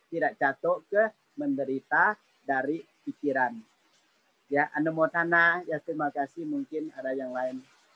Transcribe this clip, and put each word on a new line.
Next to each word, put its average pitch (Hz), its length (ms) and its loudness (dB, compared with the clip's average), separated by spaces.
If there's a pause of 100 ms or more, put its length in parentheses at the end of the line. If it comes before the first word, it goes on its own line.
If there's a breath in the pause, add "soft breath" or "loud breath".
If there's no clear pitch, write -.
tidak 156 300 -2
jatuh 175 480 0
ke 214 240 2 (260)
menderita 143 800 0 (260)
dari 139 380 -2 (240)
pikiran. 139 540 -2 (880)
Ya, 143 240 2
anumodana, 170 960 2
ya, 156 160 -4
terima 156 260 -2
kasih. 143 380 -4
Mungkin 147 480 -4
ada 131 180 -6
yang 131 220 -6
lain, 127 240 -4 (380)